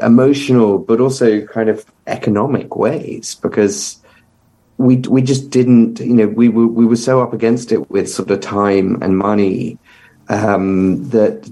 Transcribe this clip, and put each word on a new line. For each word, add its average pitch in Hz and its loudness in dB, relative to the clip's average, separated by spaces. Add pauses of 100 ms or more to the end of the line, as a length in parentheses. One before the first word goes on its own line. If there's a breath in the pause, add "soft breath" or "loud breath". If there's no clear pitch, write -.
emotional, 123 4
but 113 0
also 120 0
kind 110 -2
of 107 -4 (140)
economic 123 -4
ways, - -4
because - -2 (800 soft breath)
we, 127 2
we 127 0
just 135 -2
didn't, 120 2
you 123 -4
know, 110 4
we 113 2
were, 113 2
we 113 2
were 117 2
so 131 0
up 117 -4
against 117 -2
it - -2
with 98 -2
sort - -6
of 98 0
time 98 0
and 95 0
money, 95 -2 (520 soft breath)
um, 95 0
that, 110 0